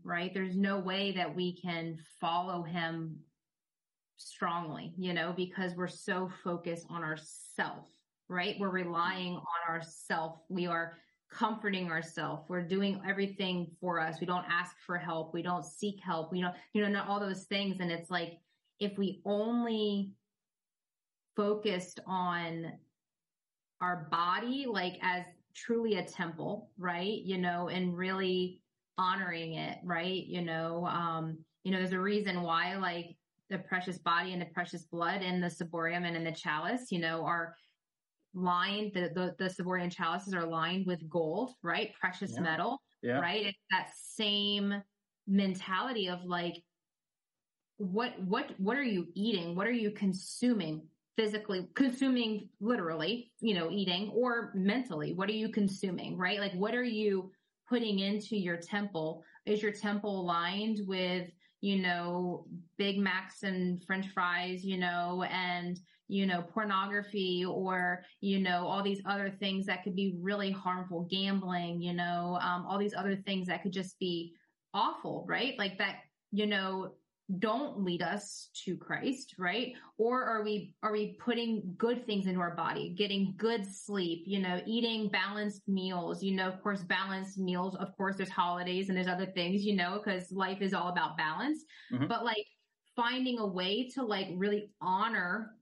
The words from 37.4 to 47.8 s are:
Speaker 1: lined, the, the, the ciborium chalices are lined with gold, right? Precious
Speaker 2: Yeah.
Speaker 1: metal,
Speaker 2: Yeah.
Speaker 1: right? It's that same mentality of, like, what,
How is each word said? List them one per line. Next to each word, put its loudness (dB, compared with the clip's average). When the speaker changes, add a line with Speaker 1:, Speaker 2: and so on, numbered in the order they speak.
Speaker 1:
lined, 2
the, 0
the, 0
the 0
ciborium -2
chalices -2
are 0
lined 0
with 0
gold, 0
right? 0
Precious -2
Speaker 2:
Yeah. -4
Speaker 1:
metal, 2
Speaker 2:
Yeah. 2
Speaker 1:
right? 0
It's -6
that 2
same 0
mentality 2
of, -4
like, -2
what, -2